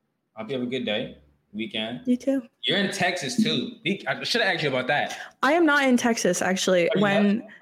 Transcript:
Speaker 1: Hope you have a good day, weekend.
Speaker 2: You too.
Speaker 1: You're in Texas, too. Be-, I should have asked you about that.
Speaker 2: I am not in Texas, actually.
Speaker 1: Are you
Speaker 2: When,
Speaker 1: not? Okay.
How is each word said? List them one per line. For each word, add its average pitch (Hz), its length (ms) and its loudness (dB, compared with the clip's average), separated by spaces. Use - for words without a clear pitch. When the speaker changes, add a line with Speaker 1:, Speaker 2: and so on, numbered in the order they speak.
Speaker 1:
Hope 110 140 -12
you 131 100 -4
have 123 80 -4
a - 20 -6
good 123 160 -6
day, 107 320 -6
weekend. 110 520 -8
Speaker 2:
You 247 120 2
too. 269 260 -2
Speaker 1:
You're 156 140 0
in 196 140 0
Texas, 180 500 -2
too. 135 300 -2
Be-, 190 240 -4
I 135 160 -6
should 233 180 0
have 190 120 2
asked 160 100 -4
you 143 60 0
about 127 180 -2
that. 139 300 -2
Speaker 2:
I 269 100 4
am 339 120 4
not 285 200 4
in 247 120 4
Texas, 226 440 2
actually. 185 480 2
Speaker 1:
Are - 80 0
you 196 40 4
Speaker 2:
When, 202 360 4
Speaker 1:
not? - 80 -8
Okay. - 60 -20